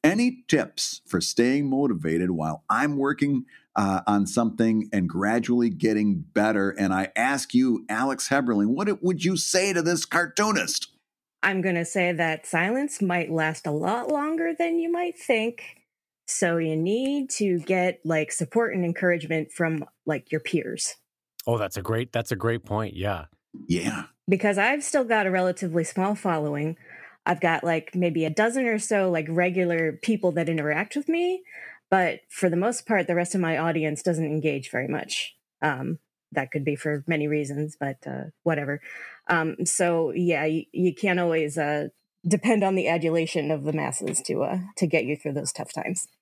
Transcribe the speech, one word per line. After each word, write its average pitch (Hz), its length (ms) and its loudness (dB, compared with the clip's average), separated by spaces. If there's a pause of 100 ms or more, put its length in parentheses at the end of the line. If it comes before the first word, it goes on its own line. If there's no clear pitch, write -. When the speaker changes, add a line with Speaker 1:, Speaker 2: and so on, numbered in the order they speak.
Speaker 1:
Any 240 440 2
tips - 580 0
for 87 140 -2
staying 135 500 2
motivated 90 640 0
while 78 360 -4
I'm 143 280 0
working, 135 480 0 (320)
uh, 98 300 2
on 101 200 4
something 113 680 2
and 92 160 2
gradually 113 640 2
getting 104 500 2
better? 104 500 2
And 95 220 0
I 95 220 -2
ask 131 400 -2
you, 123 340 4
Alex 123 400 -2
Heberling, 120 460 4
what 190 140 0
it, - 140 0
would 180 220 0
you 185 120 4
say 190 360 2
to 175 80 2
this 165 240 0
cartoonist? 175 840 0 (560)
Speaker 2:
I'm 196 160 2
gonna 175 240 0
say 180 280 0
that 160 340 -2
silence 226 540 0
might 175 300 0
last 160 360 0
a 151 40 -2
lot 180 400 -2
longer 320 460 0
than 339 220 0
you 339 120 -2
might 349 280 -4
think. 233 440 -2 (640)
So 170 300 0
you 160 200 0
need 262 540 0
to 190 300 0
get, 180 440 0
like, 156 280 0
support - 420 -2
and 180 100 0
encouragement 160 680 0
from, 160 320 -2 (220)
like, 151 240 -4
your 156 100 -2
peers. - 540 -4 (520)
Speaker 3:
Oh, 117 120 2
that's 101 180 -2
a 98 60 -6
great, 113 300 -2
that's 113 200 -2
a 110 40 -2
great 110 280 -2
point. 104 300 -4
Yeah. 92 320 -4 (400)
Speaker 1:
Yeah. - 380 -2 (240)
Speaker 2:
Because 196 280 2
I've 262 280 0
still 269 200 0
got 220 220 2
a 190 40 2
relatively 180 540 0
small 190 300 0
following. 156 640 -2 (500)
I've 170 140 2
got, 165 240 2
like, 165 300 -2
maybe 165 300 2
a 160 60 0
dozen 233 360 2
or 220 120 0
so, 196 320 2
like, 160 180 0
regular 175 640 2
people 202 400 0
that 160 160 0
interact 160 480 -2
with 285 120 -2
me. 359 340 0 (480)
But 185 300 4 (100)
for - 180 0
the 170 80 2
most 226 300 0
part, 190 220 2
the 175 80 0
rest 175 180 -2
of 190 60 2
my 165 180 0
audience 156 440 0
doesn't 165 220 0
engage 147 460 -2
very 127 180 -4
much. - 480 -6 (240)
Um, 143 380 -2 (320)
that 135 200 -2
could 147 140 -4
be 143 120 -2
for 147 300 -4
many 151 220 0
reasons, 151 500 -4
but, 139 280 -6
uh, 135 200 -8 (180)
whatever. 147 360 -2 (480)
Um, 160 280 2 (100)
so, 170 460 2
yeah, 170 320 2
y-, 160 280 -2
you 180 220 2
can't 180 260 0
always, 160 380 0
uh, 147 300 0 (380)
depend 208 380 4
on 190 120 2
the 160 120 0
adulation 165 640 0
of 147 140 -2
the 151 80 0
masses - 500 -2
to, - 220 -2
uh, 185 140 -2 (180)
to 180 100 2
get 147 180 2
you 147 120 -2
through 143 180 -6
those - 180 -4
tough - 200 -8
times. - 340 -6 (160)